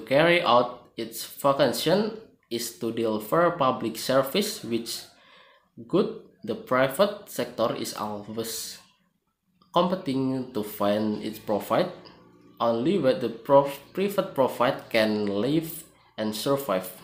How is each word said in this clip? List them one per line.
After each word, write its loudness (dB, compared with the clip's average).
carry 4
out 2
its -8
vocation 2
is -6
to -2
deliver 2
public 0
service 0
which -6
good. 0
The -4
private 0
sector -2
is -8
always -8
competing 0
to -2
find -2
its -8
profit. 0
Only 2
when 2
the -2
prof-, 4
private -2
profit 0
can 2
live -2
and -2
survive. -2